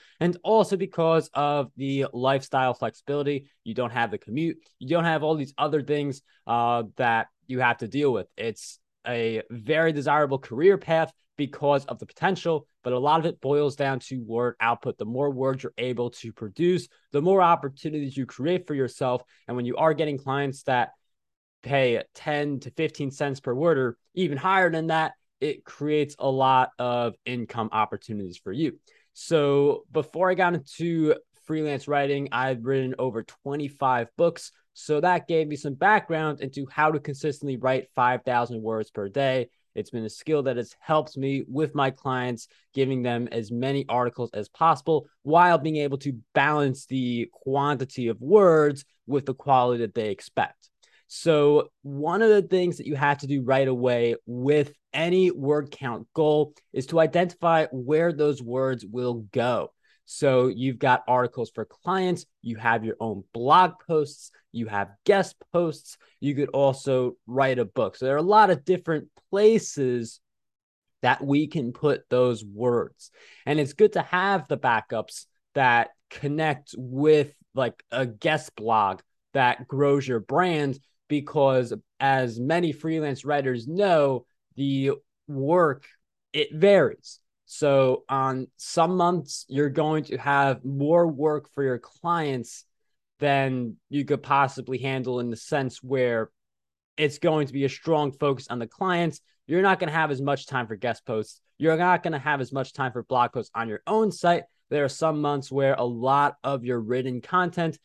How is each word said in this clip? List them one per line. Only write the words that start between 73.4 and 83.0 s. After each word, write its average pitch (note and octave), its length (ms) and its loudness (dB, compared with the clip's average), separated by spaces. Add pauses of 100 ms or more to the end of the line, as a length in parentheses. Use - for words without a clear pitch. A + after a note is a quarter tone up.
And D3 120 0
it's C#3 160 -2
good G#3 200 4
to E3+ 80 0
have F#3 460 0
the C#3 100 -2
backups A#2 680 -2 (300)
that B2 340 4 (200)
connect D3 680 -4
with, C#3 560 2 (200)
like, B2 280 -4 (100)
a B2+ 140 -2
guest B2 500 -4
blog G#2 460 0 (320)
that B2+ 340 2
grows C#3+ 380 2
your B2 140 -2
brand, D3 600 0 (280)
because C#3 680 2 (260)
as C3 400 0
many D#3+ 340 0
freelance D3+ 500 -4